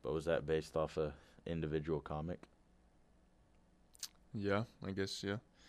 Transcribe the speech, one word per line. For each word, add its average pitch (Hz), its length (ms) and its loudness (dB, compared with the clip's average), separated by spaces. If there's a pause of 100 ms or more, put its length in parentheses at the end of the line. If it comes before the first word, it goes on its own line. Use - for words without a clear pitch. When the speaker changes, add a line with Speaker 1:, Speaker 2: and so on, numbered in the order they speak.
Speaker 1:
But 64 100 2
was 78 120 0
that 80 200 4
based 78 300 0
off 78 220 2
a 76 160 0 (320)
individual 78 560 0
comic? 78 400 -4 (1900)
Speaker 2:
Yeah, 101 300 2 (220)
I 98 60 -2
guess, 95 320 -2
yeah. 98 140 0 (320)